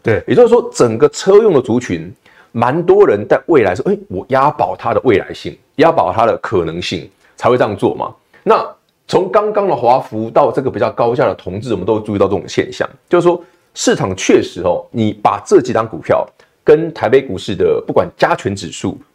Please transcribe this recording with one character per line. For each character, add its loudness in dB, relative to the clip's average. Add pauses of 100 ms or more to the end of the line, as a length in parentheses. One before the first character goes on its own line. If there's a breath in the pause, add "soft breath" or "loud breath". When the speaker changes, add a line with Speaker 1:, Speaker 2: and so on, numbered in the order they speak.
Speaker 1:
对。 -2
Speaker 2:
也 -2
就 6
是 6
说， 2
整 0
个 4
车 2
用 6
的 4
族 0
群， -6 (440 soft breath)
蛮 0
多 6
人 2
在 2 (100)
未 4
来 2
说 -6
，“哎， -2 (100)
我 -8
押 2
宝 -4
它 -4
的 0
未 4
来 -6
性， -12 (200)
押 6
宝 0
它 2
的 2
可 -2
能 -8
性， -8 (260 soft breath)
才 -2
会 4
这 0
样 -4
做 -2
嘛。” -8 (300 soft breath)
那 2 (420)
从 0
刚 0
刚 -2
的 -2
华 2
孚 -8
到 2
这 -4
个 -4
比 -8
较 0
高 -2
价 0
的 -2
同 -10
志， -6
我 -2
们 -8
都 0
注 -6
意 -2
到 2
这 -8
种 -4
现 -4
象， -6 (220)
就 4
是 2
说 2 (300 loud breath)
市 0
场 -4
确 2
实 -10
哦， -2
你 0
把 -2
这 4
几 -2
档 0
股 -12
票 -2 (380 soft breath)
跟 2
台 -4
北 4
股 -8
市 -8
的 0
不 -6
管 0
加 0
权 -6
指 -10
数、 -8 (180)